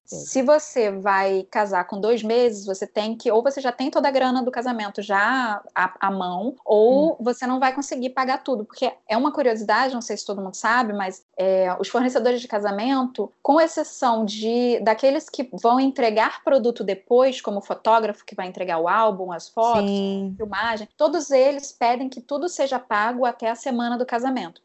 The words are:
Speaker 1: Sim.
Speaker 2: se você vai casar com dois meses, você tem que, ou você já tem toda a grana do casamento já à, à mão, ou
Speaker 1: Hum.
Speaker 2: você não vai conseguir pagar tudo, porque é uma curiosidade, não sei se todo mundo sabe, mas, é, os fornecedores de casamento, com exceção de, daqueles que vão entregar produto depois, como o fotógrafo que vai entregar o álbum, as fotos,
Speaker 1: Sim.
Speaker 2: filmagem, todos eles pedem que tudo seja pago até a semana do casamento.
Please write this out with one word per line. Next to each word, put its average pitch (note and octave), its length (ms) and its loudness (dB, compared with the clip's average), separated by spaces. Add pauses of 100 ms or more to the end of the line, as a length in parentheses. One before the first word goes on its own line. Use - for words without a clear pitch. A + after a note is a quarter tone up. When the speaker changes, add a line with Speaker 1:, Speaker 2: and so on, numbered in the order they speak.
Speaker 1:
Sim. - 120 -16
Speaker 2:
se - 260 -4
você C4+ 500 2
vai G3 580 0
casar G3 340 0
com G3+ 160 -10
dois A3 220 0
meses, A3 420 0
você G3 220 -6
tem A3 300 -4
que, A#3 140 -4
ou A3 120 4
você C#4 180 0
já B3+ 120 -2
tem C4+ 180 -4
toda D4+ 160 0
a C#4 60 2
grana C4 280 2
do B3 120 -2
casamento A3+ 500 -6
já G#3 580 0 (140)
à, F3+ 320 -2
à F#3+ 40 2
mão, F#3+ 440 -4 (100)
ou C4 500 6
Speaker 1:
Hum. - 100 -18
Speaker 2:
você B3 200 -2
não B3+ 140 -2
vai C4 160 2
conseguir C4+ 360 -6
pagar C4 340 -2
tudo, A3+ 200 -4
porque - 280 -6 (160)
é G#3+ 80 0
uma C#4+ 160 0
curiosidade, A#3 640 0
não A#3 60 -4
sei A3 160 -6
se - 80 -10
todo G3+ 160 -8
mundo F#3+ 140 -8
sabe, A3+ 380 0
mas, G3 320 -6 (120)
é, F#3 440 2
os G3 80 -4
fornecedores B3 520 2
de A#3+ 60 -14
casamento, A3 840 -2 (120)
com D4 180 4
exceção D4 640 0
de, A3+ 560 0
daqueles C4 480 2
que - 220 -8 (100)
vão A#3+ 200 4
entregar B3+ 640 0
produto A#3+ 400 2
depois, B3 560 2
como G3+ 180 -6
o G3 40 -10
fotógrafo A3 640 0
que G#3 120 -20
vai F#3+ 100 -8
entregar F#3 320 -4
o E3 80 0
álbum, F#3+ 460 2
as E3 160 -12
fotos, A3+ 420 2
Speaker 1:
Sim. G3 460 -4
Speaker 2:
filmagem, G#3+ 600 -4
todos D4+ 360 0
eles C4+ 400 2
pedem B3+ 360 0
que B3+ 120 -14
tudo C#4+ 280 -6
seja C4+ 300 -2
pago A#3+ 480 -2
até A#3 240 -4
a A#3 60 -2
semana A#3+ 420 -2
do B3 80 -2
casamento. A#3+ 580 -4